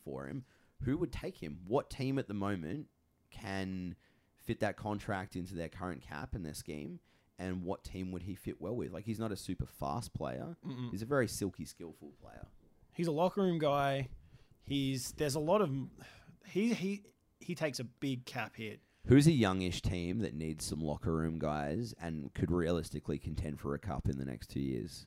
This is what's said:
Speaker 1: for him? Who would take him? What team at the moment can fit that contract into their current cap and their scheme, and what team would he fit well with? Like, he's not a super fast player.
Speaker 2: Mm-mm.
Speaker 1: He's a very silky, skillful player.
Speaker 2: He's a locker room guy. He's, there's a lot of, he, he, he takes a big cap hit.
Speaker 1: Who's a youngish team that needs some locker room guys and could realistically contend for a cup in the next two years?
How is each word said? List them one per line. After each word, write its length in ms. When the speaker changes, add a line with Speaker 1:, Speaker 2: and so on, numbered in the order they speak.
Speaker 1:
for 240
him? 160
Who 140
would 160
take 240
him? 280
What 240
team 300
at 80
the 60
moment 540
can 640
fit 120
that 140
contract 600
into 180
their 160
current 320
cap 320
and 100
their 120
scheme, 440
and 260
what 200
team 280
would 120
he 100
fit 260
well 160
with? 160
Like, 140
he's 140
not 120
a 40
super 320
fast 440
player. 460
Speaker 2:
Mm-mm. 220
Speaker 1:
He's 140
a 20
very 220
silky, 380
skillful 540
player. 280
Speaker 2:
He's 140
a 60
locker 320
room 160
guy. 500
He's, 540
there's 180
a 40
lot 220
of, 80
he, 260
he, 300
he 140
takes 260
a 40
big 420
cap 300
hit. 240
Speaker 1:
Who's 220
a 40
youngish 520
team 380
that 120
needs 320
some 160
locker 320
room 240
guys 640
and 320
could 160
realistically 720
contend 400
for 160
a 40
cup 300
in 80
the 80
next 220
two 140
years? 460